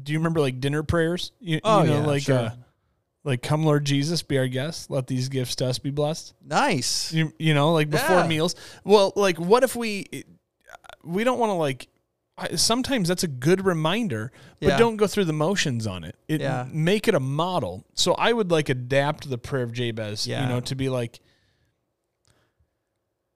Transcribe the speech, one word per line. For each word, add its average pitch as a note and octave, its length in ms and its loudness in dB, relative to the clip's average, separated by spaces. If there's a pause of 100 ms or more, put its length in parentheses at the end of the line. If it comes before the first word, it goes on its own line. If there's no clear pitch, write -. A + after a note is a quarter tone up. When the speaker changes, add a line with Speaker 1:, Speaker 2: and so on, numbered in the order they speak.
Speaker 1:
do C#3+ 100 -8
you D#3+ 60 -2
remember, E3 200 0
like, C3 200 0
dinner C#3+ 240 -2
prayers? E3+ 560 0
You, E3 240 -4
Speaker 2:
Oh, G#3+ 180 4
Speaker 1:
you D#3+ 80 4
know, D3 120 2
Speaker 2:
yeah, D3+ 40 0
Speaker 1:
like, C#3+ 180 0
Speaker 2:
sure. C3 140 2
Speaker 1:
uh, A2+ 140 -2 (760)
like, B2+ 180 -2
"Come, D#3 200 0
Lord D3 220 4
Jesus, C#3+ 380 0
be C#3 160 0
our C3 80 2
guest. B2+ 420 -6
Let C3+ 160 -2
these B2+ 240 -2
gifts C3 280 -4
to C3 100 0
us B2+ 100 -2
be C#3 140 -4
blessed." D3 420 -4 (100)
Speaker 2:
Nice. D#3+ 680 0
Speaker 1:
You, D#3+ 240 0
you D#3 160 2
know, D3 200 4
like, D3+ 180 2
before B3+ 300 2
Speaker 2:
Yeah. E3 60 0
Speaker 1:
meals. D#3+ 280 0 (300)
Well, G3 300 6
like, G3 240 2
what G#3 240 4
if B3 120 0
we, G#3+ 320 -4 (960)
we F#3 220 -2
don't B3+ 120 2
wanna, G#3+ 200 0
like, C#3 320 -2 (480)
I, F#3 180 -6
sometimes A#3 540 0
that's F#3 160 0
a - 20 -2
good D#3 380 2
reminder, D#3+ 640 -2 (300)
but D3+ 80 4
Speaker 2:
Yeah. - 80 4
Speaker 1:
don't A3+ 180 4
go G#3 100 2
through G3 200 0
the D#3 80 0
motions D3+ 520 0
on F#2 200 -8
it. E2+ 100 -14 (140)
It, D#3 100 -2
Speaker 2:
Yeah. C3 320 -4
Speaker 1:
make F3 380 2
it G3+ 40 4
a D#3+ 60 2
model. C#3 640 -4 (100)
So - 200 0
I G#3 180 0
would, A3 200 0
like, D#3 180 2
adapt C#3 600 -2
the B2 80 -4
prayer B2+ 260 -4
of A2+ 100 -6
Jabez, A2+ 520 -4
you B2 80 -6
Speaker 2:
Yeah. A#2 140 -2
Speaker 1:
know, B2 140 -2
to C3+ 140 -8
be C3+ 120 -2
like, B2 320 -4 (2250)